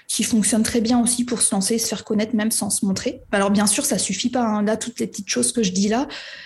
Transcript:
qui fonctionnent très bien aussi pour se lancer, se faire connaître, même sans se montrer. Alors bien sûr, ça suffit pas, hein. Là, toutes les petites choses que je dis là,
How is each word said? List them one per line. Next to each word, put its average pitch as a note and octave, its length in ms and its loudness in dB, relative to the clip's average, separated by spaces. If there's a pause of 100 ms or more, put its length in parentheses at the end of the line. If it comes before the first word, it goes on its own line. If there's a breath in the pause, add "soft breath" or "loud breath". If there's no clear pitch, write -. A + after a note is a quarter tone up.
qui - 160 -2
fonctionnent A3 400 2
très A3+ 180 0
bien A#3 220 2
aussi A#3 220 0
pour A#3 180 -2
se - 100 2
lancer, G#3+ 260 0
se A3+ 100 -2
faire G3+ 160 -6
connaître, G#3+ 320 0
même A3 160 0
sans G3+ 180 -2
se - 160 0
montrer. A3 360 -2 (100)
Alors G3+ 180 4
bien G#3 160 4
sûr, C#4 180 0
ça G3+ 140 0
suffit G3+ 320 -2
pas, B3 140 0
hein. G#3 180 0
Là, G#3+ 140 2
toutes A3+ 240 -8
les A#3 80 -2
petites - 200 -10
choses B3 220 0
que A#3 140 0
je F3+ 80 0
dis G3 160 2
là, B3 180 0 (400 loud breath)